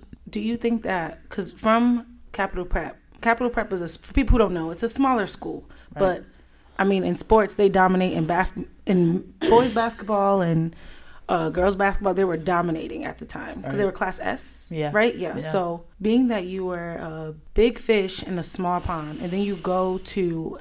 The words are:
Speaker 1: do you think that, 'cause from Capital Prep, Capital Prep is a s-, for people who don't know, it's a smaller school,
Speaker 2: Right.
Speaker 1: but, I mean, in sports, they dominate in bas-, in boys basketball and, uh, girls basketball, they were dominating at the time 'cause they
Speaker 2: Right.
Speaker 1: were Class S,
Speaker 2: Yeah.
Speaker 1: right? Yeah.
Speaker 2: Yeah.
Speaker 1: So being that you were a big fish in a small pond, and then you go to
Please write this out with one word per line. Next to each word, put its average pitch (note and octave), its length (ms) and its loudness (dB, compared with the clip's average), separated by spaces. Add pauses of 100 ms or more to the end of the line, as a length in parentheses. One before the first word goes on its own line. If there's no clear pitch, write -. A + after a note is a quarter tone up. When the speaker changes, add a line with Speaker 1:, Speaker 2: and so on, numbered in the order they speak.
(280)
Speaker 1:
do G#3 120 -6
you A3+ 160 -2
think A#3 260 -2
that, F3 460 -6
'cause F3+ 240 -6
from A#3 520 2 (280)
Capital F#3+ 320 -4
Prep, F3 340 -4 (220)
Capital A#3 280 2
Prep A3 240 -2
is F#3 80 -4
a E3+ 40 -4
s-, E3 120 -2
for - 160 -16
people B3+ 200 4
who B3 60 8
don't F#3+ 160 4
know, E3 160 -4
it's F3 120 -4
a A3+ 60 2
smaller B3+ 380 2
school, - 380 -8 (300)
Speaker 2:
Right. D3 60 -10
Speaker 1:
but, F#3 240 2 (540)
I G3 60 2
mean, G3 200 2
in F3 120 0
sports, A3 380 4
they G3+ 140 4
dominate F#3 460 4
in E3 120 0
bas-, F3+ 260 0 (340)
in F3+ 460 2 (160)
boys A#3+ 240 6
basketball G#3 720 2
and, E3 320 0 (540)
uh, E3 220 0
girls F#3 260 2
basketball, G3 380 2
they G3 100 2
were F3 120 0
dominating E3+ 680 -2
at - 140 -10
the - 60 -12
time - 380 -12
'cause A3+ 120 -6
they G3+ 40 -2
Speaker 2:
Right. G3+ 80 2
Speaker 1:
were F#3+ 60 0
Class F#3 280 -4
S, - 520 -6
Speaker 2:
Yeah. D3+ 200 -2
Speaker 1:
right? - 220 4
Yeah. F3 200 -6
Speaker 2:
Yeah. - 40 -6
Speaker 1:
So E3+ 460 -2 (160)
being A3+ 280 4
that G3+ 180 -2
you F#3+ 180 -6
were E3+ 320 -6
a D#3+ 380 -10 (200)
big B3 240 4
fish G3 460 0
in F#3 140 -4
a E3 40 -2
small F3+ 380 -2
pond, D#3 420 -8
and F3 80 -6
then F#3+ 120 -2
you G3+ 120 0
go F#3 440 0
to E3+ 640 -4